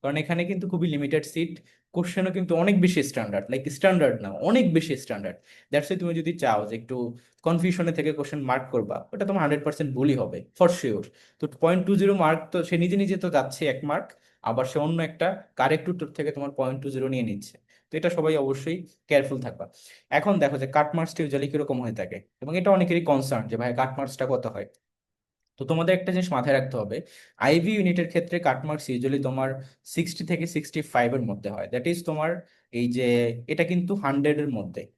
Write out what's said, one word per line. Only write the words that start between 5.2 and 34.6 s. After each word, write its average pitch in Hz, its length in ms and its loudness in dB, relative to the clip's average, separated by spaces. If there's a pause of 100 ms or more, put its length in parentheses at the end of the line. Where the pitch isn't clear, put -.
That's 147 180 2
why 190 140 -2
তুমি 175 180 -2
যদি 160 120 -2 (100)
চাও 110 180 4 (100)
যে 113 100 -6
একটু 127 160 -8 (500)
কনফিউশনে 170 520 2
থেকে 156 200 0
কোশ্চেন 147 220 -4 (100)
মার্ক 127 140 0 (100)
করবা, 110 220 0 (160)
ওটা 202 160 -4
তোমার 196 160 2
হান্ড্রেড 147 220 2
পার্সেন্ট 147 300 -2
ভুলই 135 260 2
হবে, 87 160 -6 (200)
for 180 100 8 (120)
sure। 104 260 -2 (320)
তো - 60 -6 (180)
পয়েন্ট 175 260 4
টু 196 120 4
জিরো 196 140 6 (100)
মার্ক 156 160 4 (120)
তো 180 60 0 (100)
সে 180 140 0
নিজে 180 200 2
নিজে 190 220 0
তো 180 120 0
যাচ্ছে - 260 0 (100)
এক 127 60 -4 (120)
মার্ক, 160 160 -2 (440)
আবার 127 200 0
সে - 60 -4 (100)
অন্য 165 120 0 (100)
একটা 170 200 -2 (320)
কারেক্ট 156 320 2
উত্তর 160 240 -6
থেকে 151 200 -2
তোমার 139 220 -6
পয়েন্ট 135 240 -2
টু 135 120 -6
জিরো 131 180 -4
নিয়ে 123 180 -2
নিচ্ছে। - 260 -10 (320)
তো - 100 -14
এটা 170 180 0
সবাই 156 180 2 (100)
অবশ্যই 135 340 -2 (300)
কেয়ারফুল 139 380 4
থাকবা। 98 180 -10 (540)
এখন 202 240 4
দেখো 139 200 2
যে 135 40 -4 (100)
কাট 147 200 4
মার্কসটা 160 320 -4
usually 139 240 -2
কিরকম 147 320 -2
হয়ে 110 160 -4
থাকে, 90 180 -8 (240)
এবং 143 180 -8
এটা 190 160 4
অনেকেরই 175 340 2
কনসার্ন 135 400 0
যে 113 100 -4
ভাই 123 100 -2 (100)
কাট 127 180 0
মার্কসটা 135 340 -4
কত 123 220 -2
হয়। 101 140 -10 (880)
তো - 120 -8
তোমাদের 165 280 4
একটা 185 160 -4
জিনিস 185 220 0
মাথায় 135 220 2
রাখতে 131 220 -2
হবে, 104 160 -4 (520)
আইভি 170 280 4
ইউনিটের 175 360 2
ক্ষেত্রে 175 240 -2 (100)
কাট 131 220 2
মার্কস 151 180 -6 (100)
usually 135 320 0
তোমার 131 200 -2 (460)
সিক্সটি - 360 -4
থেকে 170 140 0 (100)
সিক্সটি 156 260 -4 (120)
ফাইভ 123 240 4
এর 127 140 0
মধ্যে 98 240 -6
হয়। - 180 -8
That 123 200 -4
is 170 60 -2 (100)
তোমার 156 220 -2 (480)
এই 120 80 0 (100)
যে 127 100 0 (460)
এটা 165 180 2
কিন্তু 180 220 0 (120)
হান্ড্রেড 143 400 2
এর 143 140 -4
মধ্যে 90 240 -10 (160)